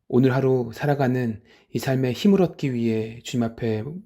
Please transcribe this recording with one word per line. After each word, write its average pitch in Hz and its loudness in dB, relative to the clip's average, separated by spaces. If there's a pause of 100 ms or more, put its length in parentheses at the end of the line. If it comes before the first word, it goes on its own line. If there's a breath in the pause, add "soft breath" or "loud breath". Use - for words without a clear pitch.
오늘 127 4
하루 131 0
살아가는 127 -2 (320 soft breath)
이 120 -2
삶에 131 -2
힘을 196 4
얻기 156 0
위해 113 -2
주님 120 -2
앞에 113 -2 (240)